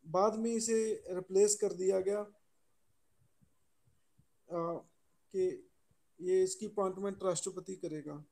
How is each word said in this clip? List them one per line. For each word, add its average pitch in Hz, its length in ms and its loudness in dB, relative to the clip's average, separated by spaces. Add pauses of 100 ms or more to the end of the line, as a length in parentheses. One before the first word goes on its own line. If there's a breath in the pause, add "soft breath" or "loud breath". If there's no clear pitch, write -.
बाद 190 280 4
में 226 180 -2
इसे 220 560 0
replace 190 520 2
कर 196 120 0
दिया 185 280 2
गया, 202 200 0 (2250)
अ, 170 360 -4 (460)
कि 185 380 0 (500)
ये 185 220 4
इसकी 185 240 -2
appointment 190 560 -2
राष्ट्रपति 185 540 -4
करेगा। 151 560 -8